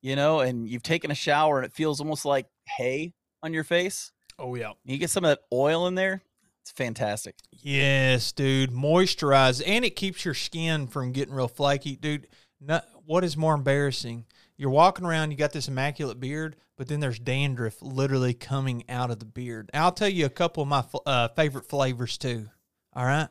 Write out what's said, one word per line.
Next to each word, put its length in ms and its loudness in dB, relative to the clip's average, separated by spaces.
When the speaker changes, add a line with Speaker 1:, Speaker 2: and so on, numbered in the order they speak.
Speaker 1:
you 140 -2
know, 240 4
and 280 -2
you've 140 -8
taken 300 -2
a 20 -2
shower 440 2
and 80 -2
it 60 -12
feels 280 -2
almost 240 -6
like 220 0
hay 480 -4
on 80 -6
your 120 -2
face. 460 -2
Speaker 2:
Oh, 160 -8
yeah. 160 -8
Speaker 1:
You 140 -6
get 120 -2
some 140 0
of 60 6
that 120 2
oil 340 2
in 80 -2
there. 260 0
It's 100 -20
fantastic. 640 -6
Speaker 2:
Yes, 800 2
dude. 400 2
Moisturize, 920 4
and 200 2
it 100 0
keeps 300 -4
your 100 -2
skin 540 -2
from 240 -4
getting 220 -4
real 120 0
flaky. 480 0
Dude, 320 -6
no, 200 0
what 180 2
is 140 -2
more 180 4
embarrassing? 720 0
You're 140 -2
walking 340 6
around, 260 0
you 60 -6
got 160 2
this 160 -6
immaculate 520 -4
beard, 360 -6
but 120 -10
then 120 -2
there's 180 -2
dandruff 640 -2
literally 520 2
coming 540 -4
out 220 -4
of 80 -6
the 60 -14
beard. 500 -12
I'll 180 2
tell 160 0
you 180 2
a 40 0
couple 320 -2
of 60 -2
my 140 2
fl-, 240 -6
uh, 220 2
favorite 380 -2
flavors, 500 -2
too. 320 -6
All 100 -4
right? 260 0